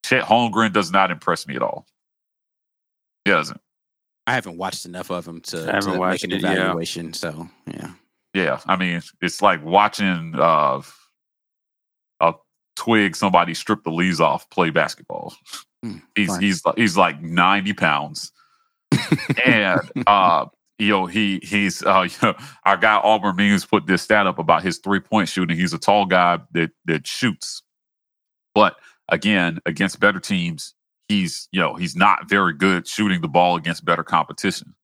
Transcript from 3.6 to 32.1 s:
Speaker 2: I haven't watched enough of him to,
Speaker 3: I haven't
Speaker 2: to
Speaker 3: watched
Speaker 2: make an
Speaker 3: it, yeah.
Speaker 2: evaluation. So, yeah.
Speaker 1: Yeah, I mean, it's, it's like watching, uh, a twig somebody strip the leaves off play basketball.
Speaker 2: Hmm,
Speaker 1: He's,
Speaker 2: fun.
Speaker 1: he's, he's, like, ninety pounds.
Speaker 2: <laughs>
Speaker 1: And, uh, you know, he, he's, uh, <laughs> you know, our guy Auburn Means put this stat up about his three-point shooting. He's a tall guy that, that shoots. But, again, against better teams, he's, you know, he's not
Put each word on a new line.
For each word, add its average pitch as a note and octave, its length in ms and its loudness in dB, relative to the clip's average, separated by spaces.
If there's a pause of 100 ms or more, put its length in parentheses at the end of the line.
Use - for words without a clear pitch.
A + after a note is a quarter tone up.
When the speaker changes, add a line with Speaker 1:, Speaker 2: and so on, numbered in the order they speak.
Speaker 2:
I A#2 80 -2
haven't F#2+ 220 -6
watched F#2 300 -8
enough F2 240 -12
of F2 180 -6
him E2 140 -14
to, D#2+ 280 -10
Speaker 3:
I G2 40 -2
haven't G2 200 -2
Speaker 2:
to F2+ 40 -2
Speaker 3:
watched F#2 260 -2
Speaker 2:
make F2 80 -6
an F#2+ 60 -4
Speaker 3:
it, F2 40 -4
yeah. F2 100 0
Speaker 2:
evaluation. E2+ 600 -4
So, D#2+ 360 -10 (180)
yeah. - 240 -14 (420)
Speaker 1:
Yeah, E2 340 -2
I F#2+ 100 0
mean, F2+ 200 -4
it's, - 240 -12
it's F2 220 -4
like F2+ 220 2
watching, F2+ 760 0
uh, D2 440 2 (1400)
a E2 140 2 (420)
twig G#2 380 2
somebody E2+ 400 2
strip - 280 -4
the E2 80 -6
leaves E2+ 300 0
off D2+ 300 0
play E2+ 200 0
basketball. D2 640 -4 (480)
Speaker 2:
Hmm, A2 160 -12 (160)
Speaker 1:
He's, G2+ 140 0
Speaker 2:
fun. F#2 120 -4
Speaker 1:
he's, F#2+ 220 0 (140)
he's, G#2 200 2
like, E2 240 2
ninety F#2 520 2
pounds. D2+ 600 -4 (600)
Speaker 2:
<laughs> - 140 -2 (380)
Speaker 1:
And, G#2 360 2 (260)
uh, F#2 400 4 (320)
you G#2 100 0
know, F#2+ 180 2
he, G2 360 -2
he's, G2+ 420 -2
uh, F#2+ 180 4
<laughs> F2+ 80 -2
you - 120 -16
know, A2+ 120 2 (300)
our G2 120 4
guy G#2+ 200 4
Auburn G2+ 400 2
Means G2+ 300 2
put F2 200 0
this F2+ 160 2
stat G#2 240 2
up F2+ 120 -2
about E2 240 2
his F2+ 160 -4
three-point G2 500 -2
shooting. E2+ 280 -2
He's F2 160 -2
a E2 60 -6
tall G2+ 280 2
guy F2 320 2 (140)
that, E2 180 0 (160)
that D#2 200 -2
shoots. - 560 -6 (920)
But, G#2 220 4 (320)
again, F2 580 2
against F2+ 320 -4
better G2 220 2
teams, E2+ 540 -4 (340)
he's, F#2+ 420 -2
you F#2+ 100 -2
know, D#2+ 140 0
he's E2 220 -6
not G2 320 4